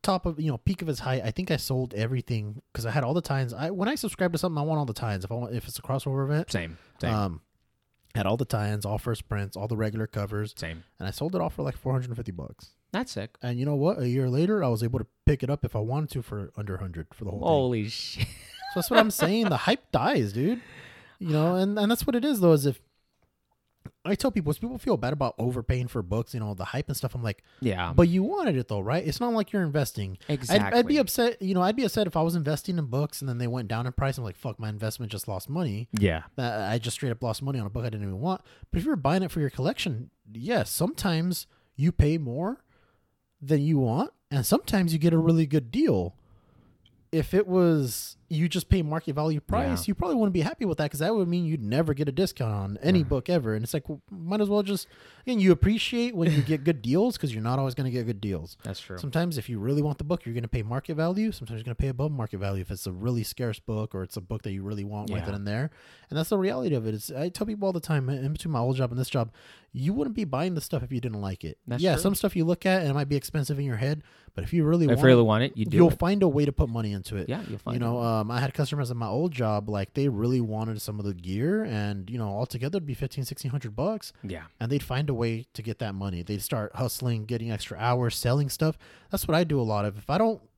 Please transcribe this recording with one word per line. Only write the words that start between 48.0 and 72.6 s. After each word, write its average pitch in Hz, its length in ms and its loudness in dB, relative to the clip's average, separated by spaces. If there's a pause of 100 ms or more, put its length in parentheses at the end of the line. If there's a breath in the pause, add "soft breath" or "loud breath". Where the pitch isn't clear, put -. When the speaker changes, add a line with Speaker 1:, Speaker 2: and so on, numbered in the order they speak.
Speaker 1:
you 160 220 0
just 175 200 -4
pay 190 120 6
market 151 320 -2
value 151 260 0
price, 214 480 0
Speaker 2:
Yeah. 208 40 -2
Speaker 1:
you - 40 0
probably 277 200 0
wouldn't 208 180 2
be 175 80 2
happy 240 240 -2
with 165 140 0
that 147 100 2
'cause 139 100 -8
that 180 160 2
would 190 120 2
mean 175 180 0
you'd 156 160 -2
never 143 320 2
get 143 160 0
a - 20 -4
discount 131 400 0
on 101 300 -2
any 170 220 6
Speaker 2:
Right. - 60 -2
Speaker 1:
book 135 200 0
ever. 127 240 2
And 107 100 -2
it's - 100 -6
like, 151 140 -4
well, 147 220 -8
might 190 320 -4
as 202 80 2
well 208 140 2
just, 196 240 -2 (400 loud breath)
again, 240 120 2
you 190 120 8
appreciate 233 640 4
when 165 160 4
you 151 100 4
get 143 220 0
good 151 180 2
deals 180 380 2
'cause 135 120 -2
you're 110 120 -4
not 127 160 0
always 131 160 -2
gonna 131 160 -2
get 120 160 -2
good 107 120 -4
deals. 90 440 -4
Speaker 2:
That's 107 160 -8
true. 92 180 -12
Speaker 1:
Sometimes 156 400 -2
if 110 100 -8
you 113 120 -6
really 143 240 0
want 147 160 -2
the 151 40 -6
book, 170 220 -4
you're 117 80 -6
gonna 113 140 -4
pay 117 160 -2
market 127 320 -4
value. 185 360 0
Sometimes 113 280 -8
you're 110 60 -10
gonna 120 100 -6
pay 139 140 -2
above 135 220 -2
market 110 280 -4
value 98 220 -2
if 92 100 -8
it's 98 160 -8
a 92 40 -6
really 113 300 -2
scarce 113 380 -4
book 107 340 -6
or 95 80 -6
it's 92 160 -8
a 101 40 -8
book 98 200 -8
that 101 120 -6
you 98 100 -6
really 101 200 -6
want 104 280 -6
right 104 80 -2
Speaker 2:
Yeah. 85 60 -6
Speaker 1:
then 98 100 -4
and 101 120 -6
there. 120 220 -2 (400 soft breath)
And 147 80 -4
that's 160 120 -2
the 208 100 2
reality 208 340 0
of 113 140 0
it. 110 80 -2
It's, 107 160 -10
I 147 180 -4
tell 208 160 -4
people 208 220 -2
all 185 60 0
the 170 60 -2
time, 143 300 0
in 135 240 -2
between 160 200 -6
my 123 60 0
old 127 160 2
job 127 160 0
and 123 80 -2
this 131 100 -2
job, 113 220 0 (400 loud breath)
you 143 220 0
wouldn't 262 220 -2
be 226 100 0
buying 160 300 -2
the 147 60 -2
stuff 139 200 -2
if 123 100 -6
you 127 80 -2
didn't 110 220 -4
like 95 220 -4
it. - 240 -10
Speaker 2:
That's 127 160 -2
Speaker 1:
Yeah, 180 100 6
Speaker 2:
true. 156 80 2
Speaker 1:
some 190 140 4
stuff - 200 0
you 165 80 2
look 170 220 2